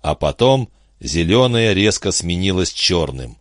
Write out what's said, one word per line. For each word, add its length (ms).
А 140
потом 540
зеленое 720
резко 380
сменилось 600
черным. 680